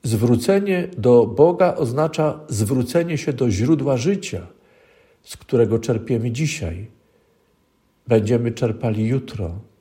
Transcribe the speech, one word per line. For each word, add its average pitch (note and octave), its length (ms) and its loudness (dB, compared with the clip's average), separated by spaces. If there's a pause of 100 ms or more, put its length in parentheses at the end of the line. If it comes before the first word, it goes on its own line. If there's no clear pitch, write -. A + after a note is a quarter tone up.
Zwrócenie F3 840 0 (100)
do A#2+ 280 6
Boga F3 480 4
oznacza D3+ 760 -2
zwrócenie C3 680 -2
się - 140 -4
do F3+ 180 0
źródła C3 460 0
życia, A#2 500 -4 (760)
z - 140 -20
którego A2+ 420 2
czerpiemy A#2 520 -2
dzisiaj, A2 560 -6 (1200)
będziemy A#2 440 2
czerpali A2 540 -2
jutro A2+ 480 -4 (260)